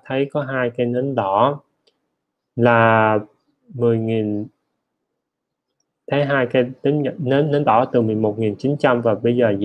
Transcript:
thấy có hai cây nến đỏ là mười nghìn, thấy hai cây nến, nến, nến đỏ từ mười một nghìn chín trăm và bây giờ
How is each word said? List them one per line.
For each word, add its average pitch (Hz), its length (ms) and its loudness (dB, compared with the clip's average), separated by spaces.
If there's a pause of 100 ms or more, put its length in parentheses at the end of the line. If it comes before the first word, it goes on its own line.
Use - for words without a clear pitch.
thấy 139 280 -4
có 151 80 -4
hai 131 360 -4
cây 123 100 -2
nến 127 280 -4
đỏ 117 460 0 (960)
là 113 600 4 (560)
mười 117 240 0
nghìn, 110 480 -4 (1600)
thấy 143 140 0
hai 135 220 0
cây 123 200 2 (160)
nến, 147 200 0 (160)
nến, 143 320 0
nến 143 140 0
đỏ 127 200 4
từ 127 160 0
mười 110 140 0
một 107 240 -2
nghìn 107 200 -2
chín 139 180 -2
trăm 123 260 2
và 113 120 0
bây 120 220 0
giờ 113 180 2 (100)